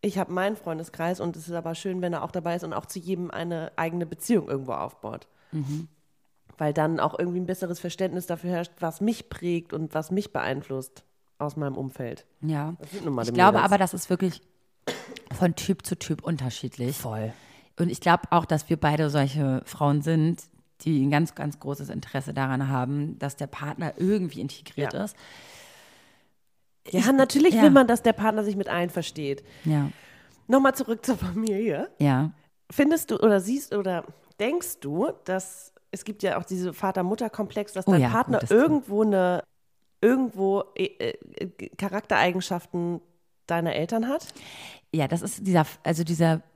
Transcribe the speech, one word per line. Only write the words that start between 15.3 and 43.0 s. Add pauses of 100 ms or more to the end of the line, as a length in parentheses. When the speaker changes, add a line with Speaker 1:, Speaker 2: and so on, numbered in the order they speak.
Speaker 2:
von
Typ
zu
Typ
unterschiedlich.
Speaker 1:
Voll. (460)
Speaker 2:
Und
ich
glaub
auch,
dass
wir
beide
solche
Frauen
sind, (420)
die
ein
ganz,
ganz
großes
Interesse
daran
haben,
dass
der
Partner
irgendwie
integriert
Speaker 1:
Ja.
Speaker 2:
ist. (1700)
Speaker 1:
Ja,
Speaker 2:
Ich
Speaker 1:
natürlich
Speaker 2:
ja.
Speaker 1:
will
man,
dass
der
Partner
sich
mit
einversteht. (200)
Speaker 2:
Ja. (580)
Speaker 1:
Nochmal
zurück
zur
Familie.
Speaker 2:
Ja. (380)
Speaker 1:
Findest
du
oder
siehst
oder (360)
denkst
du, (140)
dass, (180)
es
gibt
ja
auch
diese
Vater-Mutter-Komplex,
dass
Speaker 2:
Oh
Speaker 1:
dein
Speaker 2:
ja,
Speaker 1:
Partner
Speaker 2:
gutes
Thema.
Speaker 1:
irgendwo
eine, (580)
irgendwo, (120)
äh, (540)
äh,
Charaktereigenschaften (460)